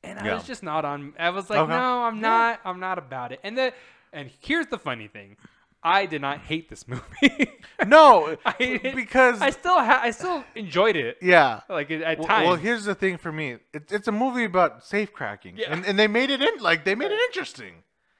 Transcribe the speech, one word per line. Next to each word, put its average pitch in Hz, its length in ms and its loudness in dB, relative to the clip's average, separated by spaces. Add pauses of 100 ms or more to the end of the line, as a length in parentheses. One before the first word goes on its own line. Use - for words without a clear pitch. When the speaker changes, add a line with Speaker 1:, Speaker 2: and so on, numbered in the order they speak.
Speaker 1:
And - 160 -14
I 101 80 -10
Speaker 2:
Yeah. 98 80 -2
Speaker 1:
was - 100 -10
just 240 180 -14
not 156 220 -4
on, 143 320 -10
I 170 120 0
was 190 200 -6
like, 208 100 2
Speaker 2:
Okay. 156 120 2
Speaker 1:
"No, 247 320 0
I'm 226 120 -2
Speaker 2:
Yeah. 214 60 -8
Speaker 1:
not, 226 440 2
I'm 180 140 -8
not 185 180 -6
about 127 340 -10
it." - 120 -14
And 214 140 -8
the, 254 160 -2 (380)
and 143 180 -14 (120)
here's 320 260 -4
the - 100 -8
funny 117 300 -8
thing. 101 300 -20 (480)
I 190 200 2
did 156 160 -8
not 143 180 -6
hate 160 300 -8
this - 180 -18
<laughs> - 0 -
movie. 170 640 0 (340)
Speaker 2:
No, 214 560 8
Speaker 1:
<laughs> - 40 -10
I - 120 0
didn't, 254 380 -2
Speaker 2:
because 247 460 2
Speaker 1:
I 277 80 2
still 349 340 2
ha-, 233 180 4
I 233 100 -2
still 339 340 -6 (100)
enjoyed 196 400 0
it. 127 260 -4
Speaker 2:
Yeah. 151 460 4
Speaker 1:
Like, 151 240 -6
at, 160 100 -6
at 160 180 -4
Speaker 2:
Well, 160 80 -4
Speaker 1:
times. 202 200 2
Speaker 2:
well, 180 80 4
here's 202 300 -4
the 202 100 -2
thing 185 220 -4
for 165 160 -10
me. 143 240 -8 (160)
It, 151 180 -12
it's 208 160 -4
a 226 60 -2
movie 240 320 -2
about 170 400 0
safe - 260 -4
cracking. 117 460 -12
Speaker 1:
Yeah. 202 160 -6
Speaker 2:
And, 180 120 -8
and 196 140 0
they 214 80 6
made 240 220 0
it 269 120 -2
in, 320 180 0
like, 165 260 0
they 190 100 0
made 277 160 -4
it 415 40 -2
Speaker 1:
Right. 466 120 0
Speaker 2:
interesting. 104 560 -12 (360)